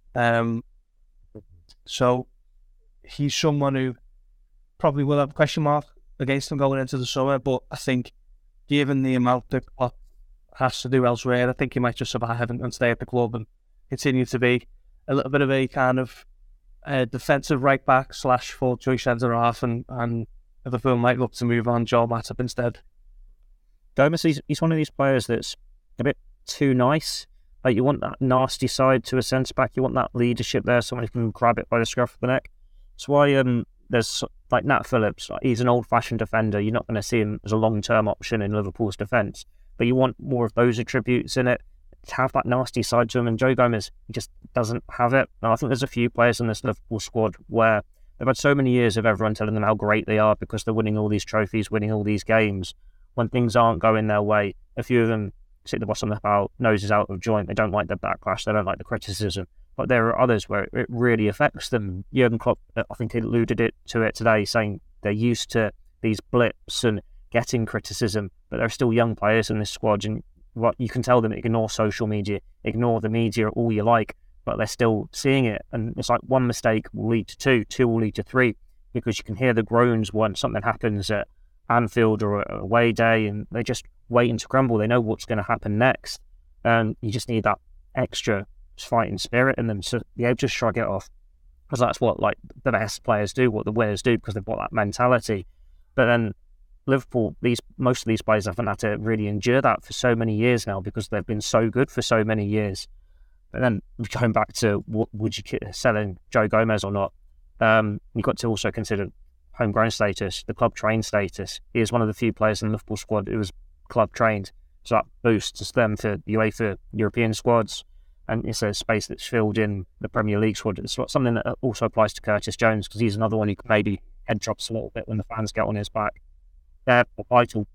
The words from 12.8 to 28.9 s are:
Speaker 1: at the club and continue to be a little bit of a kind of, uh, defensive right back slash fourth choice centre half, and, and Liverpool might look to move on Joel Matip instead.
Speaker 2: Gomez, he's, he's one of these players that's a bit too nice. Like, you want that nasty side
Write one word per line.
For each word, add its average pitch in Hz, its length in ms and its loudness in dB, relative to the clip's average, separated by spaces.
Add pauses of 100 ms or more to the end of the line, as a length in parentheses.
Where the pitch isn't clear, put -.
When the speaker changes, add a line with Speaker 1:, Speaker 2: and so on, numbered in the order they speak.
Speaker 1:
at 117 80 -2
the 120 60 -10
club 120 300 0
and 113 100 -8 (440)
continue 131 360 0
to 123 140 -2
be 123 280 2 (400)
a 139 80 0
little 135 160 -2
bit 143 100 2
of 135 100 2
a 135 160 2
kind 127 320 0
of, - 260 -8 (600)
uh, 135 200 0
defensive 135 560 0
right 135 240 2
back 131 280 2
slash - 380 0
fourth 123 280 -2
choice 131 240 -2
centre 120 300 0
half, 117 300 0
and, 120 260 -4
and 117 380 -4 (380)
Liverpool 123 320 0
might 120 220 2
look 123 140 -2
to - 120 -4
move 120 220 0
on 120 180 0
Joel 117 220 2
Matip 117 320 -6
instead. 120 400 -4 (1160)
Speaker 2:
Gomez, 156 280 4
he's, 156 240 2
he's - 140 -4
one 165 100 2
of 160 60 2
these 151 120 -2
players 135 380 0
that's - 280 -4 (440)
a 117 40 -2
bit 139 140 0 (280)
too 139 280 2
nice. 131 540 0 (360)
Like, 131 120 4
you 123 80 2
want 143 180 0
that - 180 -6
nasty 127 480 2
side 131 380 2